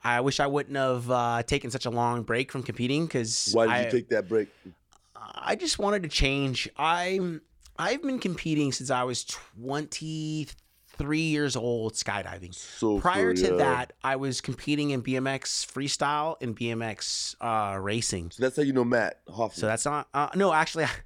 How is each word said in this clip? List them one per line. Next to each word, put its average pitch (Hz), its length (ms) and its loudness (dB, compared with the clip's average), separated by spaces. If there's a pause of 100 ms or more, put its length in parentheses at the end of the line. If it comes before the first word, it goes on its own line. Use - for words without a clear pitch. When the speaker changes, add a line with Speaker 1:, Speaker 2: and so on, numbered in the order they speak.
Speaker 1:
I 120 160 4
wish 139 200 0
I 143 80 4
wouldn't 139 280 -2
have, 127 340 0
uh, 120 340 2
taken 139 280 -2
such 127 140 -4
a 117 40 0
long 120 320 0
break 120 300 0
from 127 120 -4
competing, 127 440 -2
'cause 117 440 -2
Speaker 2:
Why 113 140 6
did 117 60 4
Speaker 1:
I 123 120 2
Speaker 2:
you 117 60 -2
take 120 200 2
that 104 180 2
break? 107 200 2 (680)
Speaker 1:
I - 400 -6
just 339 240 -2
wanted 202 240 0
to 151 40 -8
change. 139 680 0
I'm, 175 680 0 (360)
I've 220 240 -2
been 262 180 -2
competing 151 520 0
since 131 180 -6
I 123 140 2
was 127 200 -4
twenty-three 151 2000 -6
years 147 360 2
old 113 380 0
skydiving. 90 600 -6
Speaker 2:
So - 460 0
Speaker 1:
Prior 180 340 4
Speaker 2:
for, 92 80 4
Speaker 1:
to 185 120 6
Speaker 2:
uh, - 40 4
Speaker 1:
that, 127 340 2 (120)
I 135 120 2
was 135 240 -4
competing 147 500 -2
in 131 100 0
B 127 160 -2
M 131 100 0
X - 420 -4
freestyle 147 720 0
and 117 140 -4
B 117 160 -2
M 113 120 -4
X, - 580 -6
uh, 107 400 0
racing. 98 500 -2
Speaker 2:
So - 140 -4
that's 131 120 2
how 151 60 4
you 139 100 4
know 127 120 4
Matt 117 440 2
Hoffman. 104 300 -4
Speaker 1:
So 107 80 0
that's 110 180 0
not, 147 300 -2
uh, 143 220 2
no, 190 160 4
actually, 156 340 2 (200)